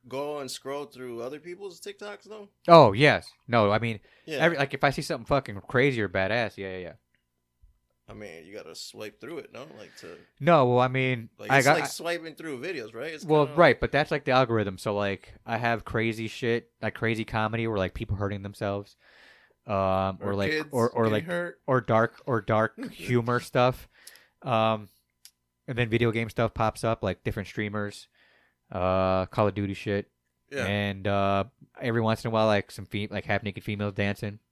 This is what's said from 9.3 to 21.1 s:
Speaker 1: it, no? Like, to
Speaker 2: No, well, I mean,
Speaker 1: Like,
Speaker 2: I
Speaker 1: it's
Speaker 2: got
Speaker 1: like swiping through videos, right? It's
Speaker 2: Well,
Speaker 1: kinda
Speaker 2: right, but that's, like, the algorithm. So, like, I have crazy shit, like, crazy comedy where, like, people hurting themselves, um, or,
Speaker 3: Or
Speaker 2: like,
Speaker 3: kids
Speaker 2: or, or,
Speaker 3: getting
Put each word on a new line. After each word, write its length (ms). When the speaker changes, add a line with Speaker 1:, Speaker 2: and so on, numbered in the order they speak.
Speaker 1:
it, 160
no? 80
Like, 220
to 160
Speaker 2:
No, 240
well, 140
I 100
mean, 400
Speaker 1:
Like, 100
Speaker 2:
I 100
Speaker 1:
it's 60
Speaker 2:
got 140
Speaker 1:
like 100
swiping 460
through 240
videos, 340
right? 200
It's 100
Speaker 2:
Well, 220
Speaker 1:
kinda 140
Speaker 2:
right, 200
but 140
that's, 180
like, 140
the 60
algorithm. 460
So, 160
like, 400
I 120
have 280
crazy 420
shit, 420
like, 140
crazy 280
comedy 420
where, 120
like, 160
people 240
hurting 260
themselves, 540
um, 560
or, 100
Speaker 3:
Or 40
Speaker 2:
like, 160
Speaker 3:
kids 200
Speaker 2:
or, 180
or, 160
Speaker 3:
getting 80